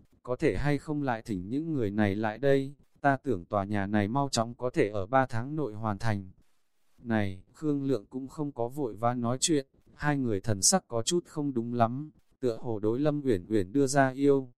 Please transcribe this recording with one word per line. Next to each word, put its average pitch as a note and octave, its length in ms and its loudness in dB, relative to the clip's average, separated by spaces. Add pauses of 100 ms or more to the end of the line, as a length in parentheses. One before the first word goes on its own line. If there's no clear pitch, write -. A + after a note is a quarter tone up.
(240)
có B2 120 -4
thể A#2 220 2
hay C#3+ 200 2
không D3 260 -4
lại A#2 180 -2
thỉnh F#2+ 280 -4
những D#3 240 -4
người A2+ 180 0
này G#2 240 2
lại G#2+ 220 -2
đây, C#3 380 2 (260)
ta C#3 160 4
tưởng F#2+ 280 -4
tòa G2+ 180 0
nhà G2+ 220 0
này G#2 220 2
mau C#3 220 -2
chóng A#2 260 -2
có B2 140 -4
thể B2 200 2
ở G2+ 160 -4
ba C3 200 2
tháng B2 300 -4
nội C3 180 -4
hoàn G#2+ 240 -2
thành." G2 340 -2 (640)
Này, G2+ 460 -2 (100)
Khương D3 300 -2
Lượng B2+ 220 -2
cũng C3 220 -10
không D3 240 -6
có A#2 160 -4
vội C3 280 -6
vã A#2 180 0
nói B2 280 0
chuyện, D3 260 0 (260)
hai D3 240 0
người A2+ 240 0
thần G2+ 200 0
sắc - 260 2
có A#2 140 -2
chút F3 240 -2
không C#3+ 280 -4
đúng A#2+ 200 -2
lắm, A#2+ 380 0 (280)
tựa A#2 220 0
hồ A2+ 180 -4
đối A2 200 0
Lâm D3 240 0
Uyển G2+ 260 0
Uyển G2 220 0
đưa C#3 160 2
ra C3+ 220 4
yêu C3+ 480 2